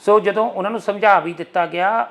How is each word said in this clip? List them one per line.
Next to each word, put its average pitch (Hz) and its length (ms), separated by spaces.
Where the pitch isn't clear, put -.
ਸੋ 208 140
ਜਦੋਂ 202 300
ਉਹਨਾਂ 190 200
ਨੂੰ 226 100
ਸਮਝਾ 202 400
ਵੀ 170 120
ਦਿੱਤਾ 170 340
ਗਿਆ, 190 440